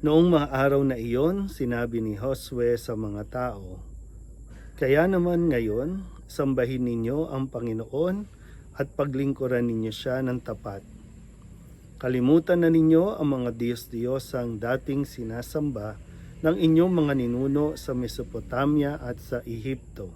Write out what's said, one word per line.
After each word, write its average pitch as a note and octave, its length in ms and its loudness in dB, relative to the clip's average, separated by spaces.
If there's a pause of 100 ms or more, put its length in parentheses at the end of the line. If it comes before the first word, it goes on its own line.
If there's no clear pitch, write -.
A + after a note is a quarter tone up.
Noong D#3+ 320 6
mga C#3+ 160 4
araw C#3 320 4
na C3 160 0
iyon, D3 480 0
sinabi A#2+ 560 -2
ni G#2 160 -4
Josue A#2+ 560 -2
sa A2+ 240 -6
mga G#2 320 -6
tao, G2+ 480 -8 (960)
"Kaya D3 320 4
naman F3 400 4
ngayon, C3 560 0 (240)
sambahin C3 560 0
ninyo B2 480 -2
ang C3+ 160 -2
Panginoon C3 800 -4 (560)
at C#3+ 160 -4
paglingkuran C3 640 0
ninyo A2+ 320 -2
siya B2+ 320 -4
ng B2 160 -4
tapat. G#2 400 -10 (1200)
Kalimutan D#3 640 4
na E3 80 6
ninyo D#3+ 400 6
ang D3 160 0
mga B2 240 -2
diyos-diyosang A#2+ 1040 -4
dating C3+ 480 -2
sinasamba A#2 880 -6 (480)
ng E3 160 2
inyong E3 320 6
mga D3+ 220 2 (100)
ninuno C#3 560 0
sa - 160 -6
Mesopotamia C3+ 1040 -2
at B2 240 -8
sa B2 240 -6
Ehipto. A2+ 680 -8